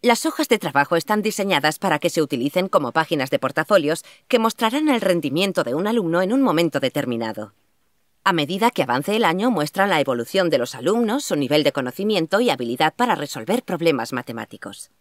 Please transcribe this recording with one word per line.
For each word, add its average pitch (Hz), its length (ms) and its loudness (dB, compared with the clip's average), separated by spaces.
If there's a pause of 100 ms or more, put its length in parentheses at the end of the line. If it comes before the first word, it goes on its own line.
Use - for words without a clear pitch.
Las 233 240 2
hojas 320 240 -2
de 220 100 4
trabajo 143 360 2
están 208 260 0
diseñadas 185 580 0
para 160 200 2
que 170 120 0
se 165 100 0
utilicen 143 460 -2
como 147 240 0
páginas 156 380 0
de 143 100 0
portafolios 147 680 0 (220)
que 247 120 2
mostrarán 226 480 0
el 247 140 2
rendimiento 175 640 0
de 120 100 -4
un 175 140 -2
alumno 180 340 0
en 190 100 0
un 269 120 2
momento 165 360 2
determinado. 117 760 -4 (720)
A 190 60 2
medida 180 380 0
que 156 120 -2
avance 127 320 0
el 233 80 2
año, 196 280 2
muestra 190 340 0
la 175 140 2
evolución 135 500 0
de 147 80 2
los 120 160 -2
alumnos, 220 500 0
su 180 120 -4
nivel 147 280 0
de 143 80 2
conocimiento 190 680 -2
y 247 80 2
habilidad 127 460 0
para 240 180 0
resolver 147 480 -4
problemas 151 520 0
matemáticos. 113 760 -12 (120)